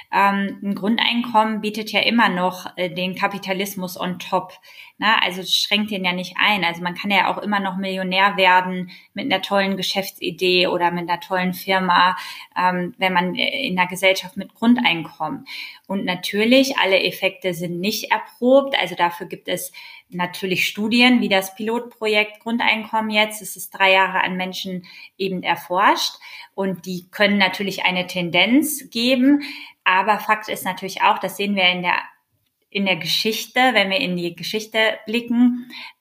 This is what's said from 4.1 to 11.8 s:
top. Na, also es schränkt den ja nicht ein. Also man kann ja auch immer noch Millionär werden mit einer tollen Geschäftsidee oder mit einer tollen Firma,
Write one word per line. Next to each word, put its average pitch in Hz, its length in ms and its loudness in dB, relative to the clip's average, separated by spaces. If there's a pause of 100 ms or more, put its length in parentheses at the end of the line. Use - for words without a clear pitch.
top. - 340 -4 (460)
Na, 214 260 2
also 185 160 -4
es 175 140 -4
schränkt 208 360 0
den 190 140 -4
ja 180 80 0
nicht 180 260 -6
ein. 196 260 2
Also 170 180 -2
man 175 120 -4
kann 202 160 -6
ja 185 220 4
auch 180 60 -4
immer 202 220 -2
noch 190 180 -4
Millionär 190 580 0
werden 185 540 4 (240)
mit 202 100 -8
einer 190 160 0
tollen 196 380 0
Geschäftsidee 180 880 0
oder 175 240 0
mit 175 180 -6
einer 175 120 -2
tollen 185 340 -2
Firma, 185 600 2 (400)